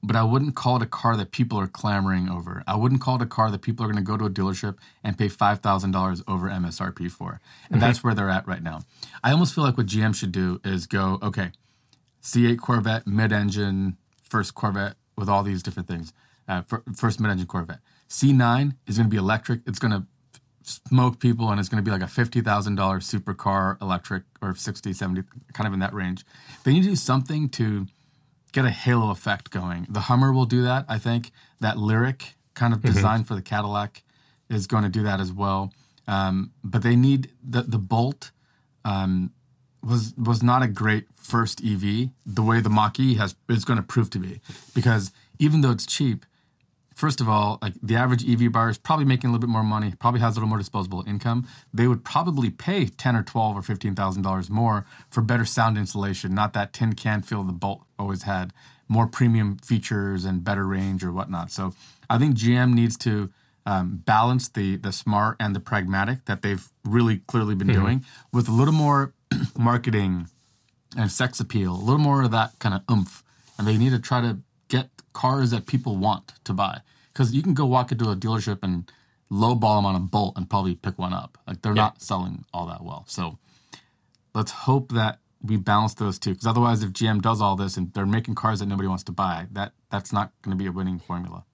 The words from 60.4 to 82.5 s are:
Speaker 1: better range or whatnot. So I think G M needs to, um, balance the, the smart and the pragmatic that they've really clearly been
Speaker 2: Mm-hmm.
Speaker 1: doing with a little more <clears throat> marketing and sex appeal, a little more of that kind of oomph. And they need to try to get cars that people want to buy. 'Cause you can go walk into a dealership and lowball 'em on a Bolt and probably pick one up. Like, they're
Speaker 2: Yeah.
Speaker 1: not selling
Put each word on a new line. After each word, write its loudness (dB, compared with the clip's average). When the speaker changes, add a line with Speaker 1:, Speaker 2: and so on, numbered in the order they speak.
Speaker 1:
better -2
range -2
or -4
whatnot. -6
So -6
I 2
think 4
G 4
M 4
needs 4
to, -2
um, -2
balance 4
the, -2
the -4
smart 0
and -2
the -4
pragmatic -2
that -4
they've -2
really 4
clearly 0
been 0
Speaker 2:
Mm-hmm. 6
Speaker 1:
doing 2
with 2
a 0
little 6
more 4
<clears throat> -2
marketing 2
and 0
sex -2
appeal, -2
a -4
little 2
more 4
of 2
that 0
kind 0
of -4
oomph. 0
And -2
they 4
need 4
to 2
try -2
to -2
get -2
cars 2
that -2
people -2
want -2
to -4
buy. -2
'Cause 2
you 2
can 2
go 2
walk 2
into 0
a 0
dealership -2
and -4
lowball 2
'em 2
on 2
a 0
Bolt -2
and -6
probably -2
pick -8
one -6
up. -10
Like, -10
they're -2
Speaker 2:
Yeah. 4
Speaker 1:
not -2
selling -6